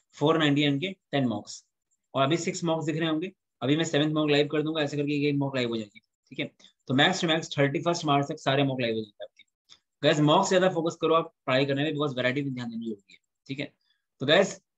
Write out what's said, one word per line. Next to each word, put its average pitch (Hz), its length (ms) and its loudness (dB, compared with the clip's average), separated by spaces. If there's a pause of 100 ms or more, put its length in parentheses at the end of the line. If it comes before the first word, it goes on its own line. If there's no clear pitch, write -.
(180)
फ़ोर 156 200 4
नाइंटी 147 240 4
नाइन 143 180 2
के 185 120 -6 (200)
टेन 135 160 0
mocks। 104 360 -8 (500)
और 135 100 2
अभी 151 140 2
six 170 260 -6
marks 160 220 -2
दिख 156 120 -4
रहे 165 120 -2
होंगे, 160 220 -4 (300)
अभी 135 160 2
मैं 165 60 0
seventh 156 300 0
मॉक 151 160 0
live 147 180 2
कर 151 140 -2
दूंगा, 156 200 -4
ऐसे 147 160 -4
करके 147 320 -2
एक 143 60 0
मॉक 139 200 -2
live 123 140 -2
हो 113 80 -4
जाएगी, 107 220 -10 (300)
ठीक 131 100 -12
है। 139 120 -8 (360)
तो 131 80 -2
max 160 260 4
to 170 80 0
max 160 280 0
थर्टी 143 240 0
फर्स्ट 170 240 -2
मार्च 143 240 2
तक 104 100 -10
सारे 139 240 0
मॉक 135 180 -2
live 113 140 -2
हो 113 60 -4
जाएंगे 104 220 -16
आपके। - 200 -20 (600)
Guys, 151 160 4
marks 151 300 4
ज्यादा 185 200 4
focus 165 320 -4
करो 160 140 2
आप 160 180 -2 (140)
पढ़ाई 131 180 2
करने 139 180 -2
में, 160 80 -2
because 143 260 -4
वैरायटी 127 240 -2
पे 139 80 -6
ध्यान 123 200 -8
देनी 113 160 -8
जरूरी - 280 -10
है, - 60 -20 (300)
ठीक 135 100 -8
है। - 140 -10 (480)
तो 131 40 -4
गाइस, 175 360 2 (160)